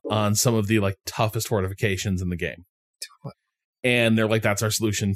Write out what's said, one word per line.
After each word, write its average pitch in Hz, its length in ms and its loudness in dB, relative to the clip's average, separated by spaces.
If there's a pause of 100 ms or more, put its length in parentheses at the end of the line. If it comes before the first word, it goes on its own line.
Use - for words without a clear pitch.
on 104 260 2
some 117 200 2
of 104 120 0
the, 110 120 4
like, 98 160 0 (100)
toughest 110 420 -2
fortifications 98 720 -2
in 90 80 -4
the 90 60 -4
game. 85 300 -8 (1160)
And 117 360 4
they're 110 100 2
like, 110 140 2
"That's 104 200 0
our 107 100 0
solution 104 440 0